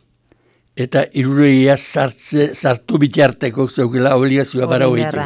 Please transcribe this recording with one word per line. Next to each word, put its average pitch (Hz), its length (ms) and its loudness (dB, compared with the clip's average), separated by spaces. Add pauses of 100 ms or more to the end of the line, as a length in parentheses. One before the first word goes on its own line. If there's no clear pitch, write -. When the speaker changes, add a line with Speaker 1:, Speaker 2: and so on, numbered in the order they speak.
(760)
Speaker 1:
eta 127 360 -2
hirurogeia 139 640 4
sartze, - 760 -4
sartu - 440 -2
bitarteko 135 680 0
zeukela 131 480 0
obligazioa 131 500 0
Speaker 2:
Hori - 40 -6
Speaker 1:
barau 127 220 2
Speaker 2:
beharra. 147 340 -2